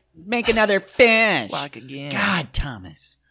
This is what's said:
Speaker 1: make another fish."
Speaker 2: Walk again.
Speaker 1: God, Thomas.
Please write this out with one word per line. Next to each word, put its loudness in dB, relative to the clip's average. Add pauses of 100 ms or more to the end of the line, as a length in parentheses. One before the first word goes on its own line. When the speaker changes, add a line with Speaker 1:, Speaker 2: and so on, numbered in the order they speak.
(140)
Speaker 1:
make -4
another 4
fish." 2
Speaker 2:
Walk -8
again. -12
Speaker 1:
God, -2
Thomas. -10 (120)